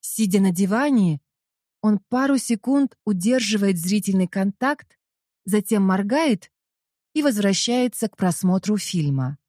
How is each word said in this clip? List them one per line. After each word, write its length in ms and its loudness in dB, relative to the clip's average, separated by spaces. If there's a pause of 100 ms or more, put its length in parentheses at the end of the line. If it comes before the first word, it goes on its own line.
Сидя 400 0
на 100 2
диване, 680 0 (600)
он 180 0
пару 380 0
секунд 680 -2
удерживает 720 0
зрительный 500 0
контакт, 680 -4 (480)
затем 380 0
моргает 680 0 (640)
и 80 0
возвращается 840 0
к 100 -8
просмотру 600 0
фильма. 600 -2 (100)